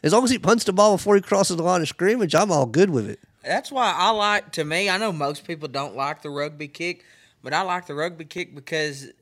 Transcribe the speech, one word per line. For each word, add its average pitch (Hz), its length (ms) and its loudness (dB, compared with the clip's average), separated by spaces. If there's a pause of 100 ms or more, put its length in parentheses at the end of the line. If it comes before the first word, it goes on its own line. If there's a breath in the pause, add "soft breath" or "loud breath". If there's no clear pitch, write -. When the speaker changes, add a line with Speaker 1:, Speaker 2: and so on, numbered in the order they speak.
Speaker 1:
as 156 100 4
long 240 100 6
as 240 60 2
he 254 80 2
punts 226 280 2
the 196 80 0
ball 208 240 6
before 202 180 2
he 196 60 4
crosses 190 360 0
the 165 60 -2
line 175 180 2
of 151 60 -2
scrimmage, 196 480 0
I'm 190 160 4
all 139 160 2
good 170 240 4
with 107 180 -2
it. - 100 -12 (240)
Speaker 2:
That's 190 280 -4
why 240 240 0
I 180 160 2
like, 208 400 0
to 156 140 -4
me, 180 240 0
I 185 80 0
know 214 160 -2
most 147 340 -6
people 151 220 -10
don't 135 260 -8
like 139 260 -6
the 151 80 -12
rugby 147 380 -8
kick, 175 380 -10 (360 soft breath)
but 135 120 -6
I 170 80 0
like 180 260 -4
the 147 80 -10
rugby 160 300 -6
kick 175 280 -12
because 143 540 -6 (140)